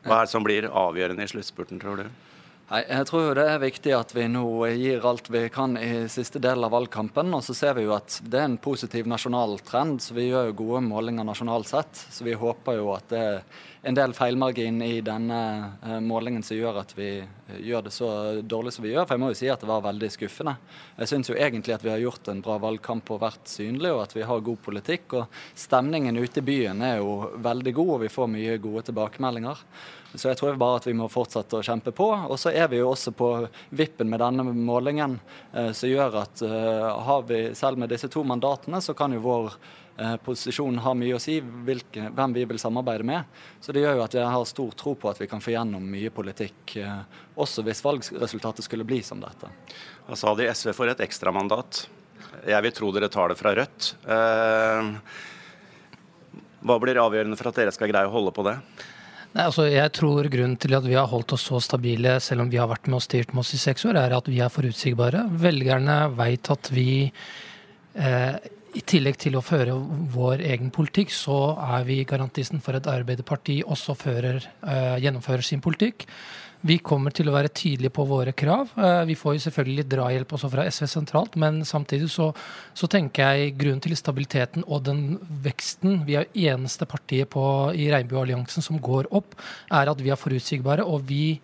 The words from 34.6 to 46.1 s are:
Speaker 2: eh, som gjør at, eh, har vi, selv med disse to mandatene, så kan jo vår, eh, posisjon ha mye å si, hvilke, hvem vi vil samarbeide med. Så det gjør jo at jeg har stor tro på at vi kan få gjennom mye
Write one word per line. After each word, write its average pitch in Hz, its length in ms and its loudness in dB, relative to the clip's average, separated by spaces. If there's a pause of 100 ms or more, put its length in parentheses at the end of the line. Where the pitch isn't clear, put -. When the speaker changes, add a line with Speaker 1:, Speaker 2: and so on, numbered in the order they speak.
Speaker 2:
eh, 117 180 -2
som 123 160 -2
gjør 131 320 2
at, - 220 -8
eh, 110 640 -2
har 139 160 2
vi, 113 320 -2
selv 131 240 0
med 117 100 -4
disse 123 220 -4
to 156 140 -2
mandatene, 139 580 -2
så 156 100 -6
kan 139 200 0
jo 117 80 -2
vår, 117 340 -2 (460)
eh, 113 160 -2
posisjon 127 600 -4
ha 127 160 0
mye 123 200 0
å 120 60 -4
si, 156 200 -2
hvilke, 120 680 -6
hvem 131 240 0
vi 123 100 0
vil 113 140 -6
samarbeide 117 460 -2
med. 151 200 -2 (380)
Så 143 100 -10
det 143 120 4
gjør 143 140 4
jo 117 40 2
at 107 160 -2
jeg 120 80 2
har 123 200 2
stor 120 280 -6
tro 143 220 -4
på 104 140 -2
at 98 80 -6
vi 101 100 -6
kan 110 100 -8
få 117 140 -4
gjennom 110 280 -2
mye 98 300 -6